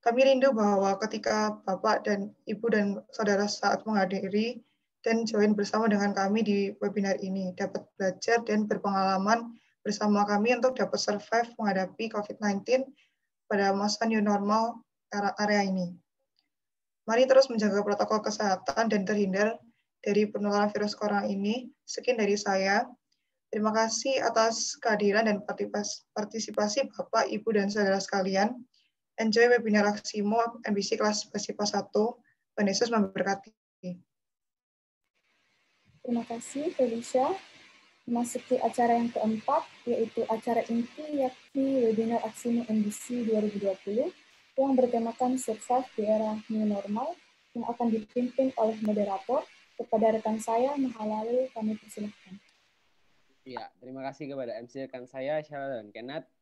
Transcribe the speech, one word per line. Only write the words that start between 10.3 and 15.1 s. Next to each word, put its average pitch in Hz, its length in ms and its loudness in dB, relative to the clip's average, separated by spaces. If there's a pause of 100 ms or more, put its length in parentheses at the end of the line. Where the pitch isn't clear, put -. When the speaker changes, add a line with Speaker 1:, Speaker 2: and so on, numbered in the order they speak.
Speaker 1:
untuk 254 160 2
dapat 208 240 -2
survive 220 560 0
menghadapi 202 560 -2
covid 208 320 -6
nineteen 208 400 0 (640)
pada 196 240 2
masa 208 320 0
new 220 160 2
normal 208 640 0 (320)